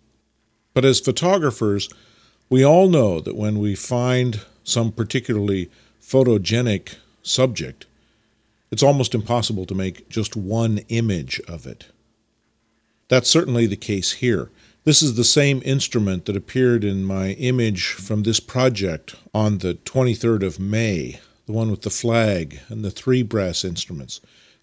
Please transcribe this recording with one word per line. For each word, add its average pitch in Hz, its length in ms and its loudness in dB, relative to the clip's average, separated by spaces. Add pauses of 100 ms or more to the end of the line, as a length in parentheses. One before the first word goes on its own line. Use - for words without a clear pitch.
(720)
But 131 120 2
as 135 160 4
photographers, 131 880 0 (600)
we 131 160 6
all 180 240 8
know 107 320 4
that 95 160 -8
when 107 220 -2
we 104 160 0
find 123 680 -2 (240)
some 113 260 0
particularly 104 760 -2 (320)
photogenic 113 920 2 (280)
subject, - 640 -2 (840)
it's 117 120 0
almost 139 320 4
impossible 107 520 -2
to 95 60 -8
make 95 360 -6
just - 260 -6
one 110 440 0 (100)
image 104 580 -2
of 82 180 -14
it. - 200 -16 (1200)
That's 127 220 4
certainly 120 380 2
the 95 100 -4
case 98 340 -4
here. 104 380 -2 (340)
This 156 180 4
is 135 140 0
the 120 80 2
same 143 400 2
instrument 107 600 -2
that 101 100 -4
appeared 120 480 2
in 98 220 -2
my 95 300 -2
image 120 520 -2
from - 360 -4
this 113 180 0
project 104 760 -2 (180)
on 107 260 0
the 90 160 -2
twenty-third 117 680 0
of 85 160 -4
May, 98 640 -2 (240)
the 107 80 -8
one 113 180 -2
with 95 120 -6
the 104 60 -6
flag 104 800 0
and 110 160 -10
the 95 80 -4
three 127 320 0
brass 101 400 -2
instruments. 82 560 -10 (440)